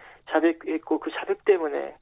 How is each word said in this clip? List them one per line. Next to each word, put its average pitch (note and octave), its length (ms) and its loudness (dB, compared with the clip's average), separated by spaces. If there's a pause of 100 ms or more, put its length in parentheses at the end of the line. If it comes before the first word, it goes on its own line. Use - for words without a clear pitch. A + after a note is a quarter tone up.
(300)
자백했고 D#3+ 680 0
그 - 140 -8
자백 - 320 -4
때문에 D3 580 2